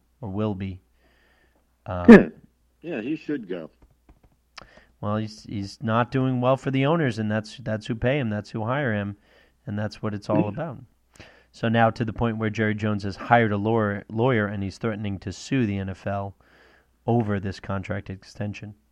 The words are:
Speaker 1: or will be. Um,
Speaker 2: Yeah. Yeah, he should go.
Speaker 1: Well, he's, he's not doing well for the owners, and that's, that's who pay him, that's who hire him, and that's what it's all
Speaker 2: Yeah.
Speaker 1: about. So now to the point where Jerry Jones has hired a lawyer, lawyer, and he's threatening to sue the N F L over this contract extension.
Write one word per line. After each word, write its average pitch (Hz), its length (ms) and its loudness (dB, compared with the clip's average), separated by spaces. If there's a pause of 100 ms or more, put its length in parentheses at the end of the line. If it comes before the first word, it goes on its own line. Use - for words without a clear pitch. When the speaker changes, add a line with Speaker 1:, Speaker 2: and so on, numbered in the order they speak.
(200)
Speaker 1:
or 113 80 -10
will 104 260 -2
be. 92 280 -10 (1040)
Um, 90 220 -4
Speaker 2:
Yeah. 147 200 12 (540)
Yeah, 151 180 -6
he 143 160 -4
should 135 320 -8
go. 85 220 -8 (1300)
Speaker 1:
Well, 104 160 -2
he's, 107 280 -8
he's 98 380 -10
not 113 280 2
doing 131 300 0
well 127 160 4
for 131 140 -4
the 135 160 2
owners, 143 320 2
and 107 120 -2
that's, 107 280 -4
that's 110 280 -6
who 123 80 -4
pay 123 240 0
him, 123 120 -2
that's 104 200 -6
who 110 140 -6
hire 127 280 -2
him, 101 240 -4 (500)
and 104 120 -6
that's 104 240 -6
what 107 120 -4
it's 101 160 -8
all 107 120 4
Speaker 2:
Yeah. 104 60 0
Speaker 1:
about. 123 300 -8 (760)
So - 160 -2
now 113 220 6
to 117 140 -2
the 110 80 -6
point 113 260 0
where 110 120 0
Jerry 107 240 0
Jones 104 280 -2
has 98 140 -6
hired 117 360 6
a 104 40 2
lawyer, 104 520 0
lawyer, 113 380 2
and 101 160 -4
he's 98 160 -6
threatening 104 420 -4
to 95 120 -8
sue 127 340 -2
the 101 120 -2
N 95 100 -4
F - 180 -10
L 98 300 -6 (680)
over 107 340 2
this 95 180 -6
contract 98 500 -6
extension. 104 680 -10 (180)